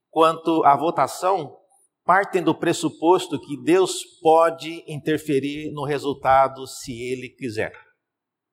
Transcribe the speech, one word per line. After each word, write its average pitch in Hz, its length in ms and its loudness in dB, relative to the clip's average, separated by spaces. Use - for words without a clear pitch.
quanto 160 540 2
a 143 120 6
votação 156 800 -2
partem 190 380 2
do 160 100 2
pressuposto 160 880 0
que 135 220 -14
Deus 175 400 0
pode 165 640 2
interferir 147 800 -4
no 147 120 -8
resultado 135 840 0
se - 260 -14
Ele 123 360 -8
quiser. 110 440 -8